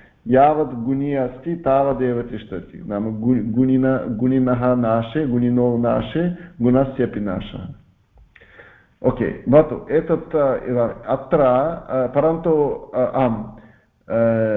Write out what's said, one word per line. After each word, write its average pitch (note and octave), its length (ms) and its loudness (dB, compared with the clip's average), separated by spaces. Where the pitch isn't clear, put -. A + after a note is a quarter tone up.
यावत् C3 560 4
गुणी C#3 300 -2
अस्ति, C3+ 400 -4
तावदेव C3+ 680 0
तिष्ठति। G#2 640 -12
नाम G#2+ 340 -4
गु-, A2+ 340 0
गुणिन-, C3 640 2
गुणिनः B2+ 600 2
नाशे, A#2 500 0
गुणिनो B2 520 2
नाशे A#2+ 520 0
गुणस्यपि B2 580 2
नाशः। F#2+ 640 -8
ओके, A#2+ 440 -2
भवतु, D3 400 4
एतत्, E3 460 -2
अ, C#3 200 2
इदानीम् A#2 380 -2
अत्र, C#3 340 0
अ, C3 680 2
परन्तु, D#3+ 580 2
अ, B2+ 60 0
आम्, A#2+ 440 0
अ, - 140 -18